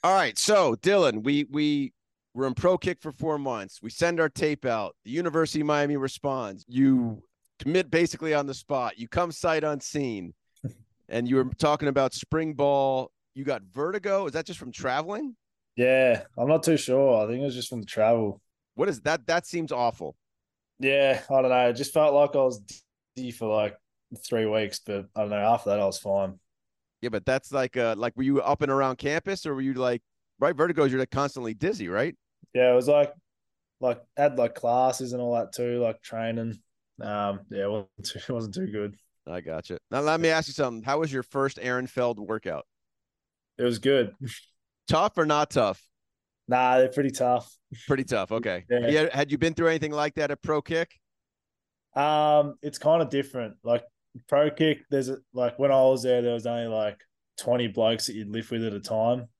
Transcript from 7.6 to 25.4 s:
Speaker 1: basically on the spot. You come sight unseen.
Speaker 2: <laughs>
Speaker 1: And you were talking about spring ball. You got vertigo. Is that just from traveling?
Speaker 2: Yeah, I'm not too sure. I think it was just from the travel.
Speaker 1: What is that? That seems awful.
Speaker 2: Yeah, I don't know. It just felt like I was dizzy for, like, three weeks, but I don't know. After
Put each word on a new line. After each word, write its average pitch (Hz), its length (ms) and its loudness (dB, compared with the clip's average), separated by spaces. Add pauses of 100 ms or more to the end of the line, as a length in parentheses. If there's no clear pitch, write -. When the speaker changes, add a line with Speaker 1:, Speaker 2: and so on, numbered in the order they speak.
Speaker 1:
basically 160 420 0
on 143 140 0
the 135 80 -8
spot. 123 420 -6
You 113 100 -12
come 170 240 -2
sight 160 320 0
unseen. 131 680 -6 (300)
Speaker 2:
<laughs> 120 100 -8 (360)
Speaker 1:
And 120 180 -4
you 127 80 0
were 131 220 2
talking 147 320 0
about 135 240 0
spring 160 400 -4
ball. 139 580 0 (240)
You 135 80 -12
got 131 180 -4
vertigo. 185 640 -4
Is 147 60 -6
that 156 140 -6
just 175 120 -12
from 127 140 -14
traveling? 175 640 -6 (400)
Speaker 2:
Yeah, 127 480 4 (140)
I'm 123 100 -2
not 156 160 2
too 160 140 4
sure. 127 440 4
I 107 60 0
think 120 140 -4
it 143 40 -2
was 139 80 -4
just 123 140 -10
from 120 140 -8
the 101 40 -10
travel. 110 560 0 (340)
Speaker 1:
What 151 120 0
is 147 140 -6
that? 147 260 -4
That 170 180 0
seems 165 280 -6
awful. 117 420 -4 (640)
Speaker 2:
Yeah, 135 500 2
I 135 120 4
don't 127 100 2
know. 123 180 4
It 120 40 0
just 131 200 -6
felt 151 220 4
like 143 200 4
I 143 40 4
was 123 240 2 (520)
dizzy 127 160 -8
for, 110 220 -2
like, 107 220 0 (500)
three 113 200 0
weeks, 107 340 -2
but 101 340 -8
I 110 80 -4
don't 104 80 -2
know. 104 60 -4
After 107 360 2